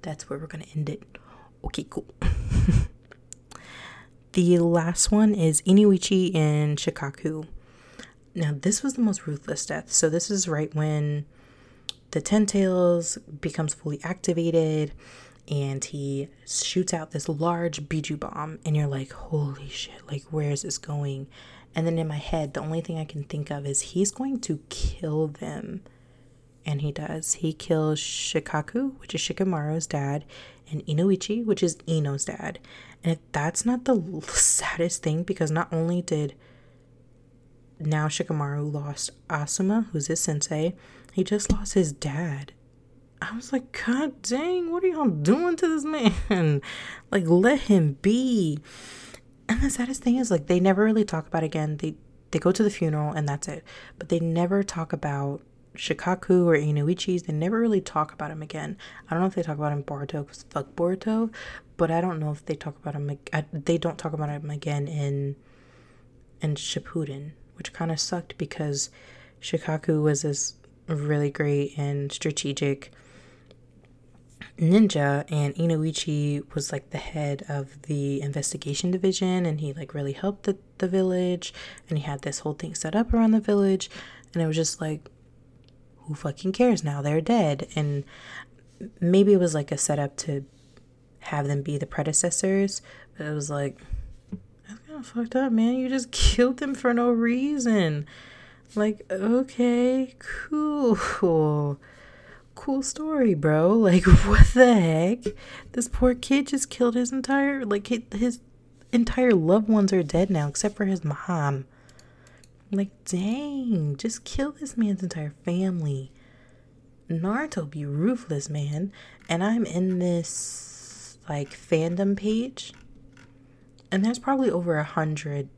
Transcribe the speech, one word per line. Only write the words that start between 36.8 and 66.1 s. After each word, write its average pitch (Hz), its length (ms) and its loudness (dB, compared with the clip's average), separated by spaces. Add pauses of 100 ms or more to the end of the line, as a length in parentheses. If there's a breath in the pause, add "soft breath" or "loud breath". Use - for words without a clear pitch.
now 151 280 0
Shikamaru 147 640 -2
lost 143 380 -6 (180)
Asuma, 190 600 0
who's 147 160 -4
his 160 120 0
sensei, 156 560 -2 (380 loud breath)
he 185 100 0
just 208 280 0
lost 202 220 -2
his 160 200 4
dad. 143 580 -6 (720)
I - 140 -8
was - 180 -8
like, 254 180 -4 (140)
"God 269 360 0
dang, 330 500 -2
what 349 120 -2
are 370 40 4
y'all 311 200 2
doing 220 480 2
to 349 120 0
this 311 180 0
man? 196 760 2 (240 loud breath)
<laughs> - 260 -14
Like, 190 160 2
let 214 340 6
him 160 400 4
be." 214 580 2 (920 loud breath)
And 233 120 2
the 277 80 4
saddest 262 340 -4
thing 247 140 4
is, 247 120 0
like, 160 180 0
they 180 120 4
never 190 240 4
really 220 220 4
talk 160 220 -6
about 160 160 -2
it 160 40 -2
again. 151 300 -2
They, 156 180 -6 (360)
they 165 80 0
go 180 120 4
to 185 120 2
the 208 60 4
funeral 151 440 -2
and 151 140 -2
that's 143 200 -4
it. 143 160 -12 (340 loud breath)
But - 120 -12
they 170 100 2
never 170 420 0
talk 165 300 -6
about 143 500 -4 (340)
Shikaku 180 720 0
or 170 100 6
Inuichi's. 151 680 0
They 156 100 -6
never 175 260 -2
really 226 200 2
talk 156 320 -4
about 151 180 -10
him 156 120 -12
again. 151 360 -10 (320 loud breath)
I - 40 -2
don't 165 80 0
know 190 60 2
if 190 80 -2
they 175 80 0
talk 156 140 -4
about 147 140 0
him 147 80 -2
in 139 60 -8
Boruto, 143 420 -6
'cause - 220 -20
fuck - 260 -6
Boruto, 220 560 0 (460 loud breath)
but 165 120 2
I 165 120 2
don't 175 180 -2
know 151 120 -2
if 147 140 -10
they 156 100 -4
talk 147 220 -12
about 147 180 -10
him 143 140 -6
ag-, 139 220 -10
I, 151 220 -2
they 170 240 0
don't 165 200 -2
talk 156 160 -6
about 151 160 -4
him 147 200 -8
again 143 380 -4
in, 139 480 -4 (1080 soft breath)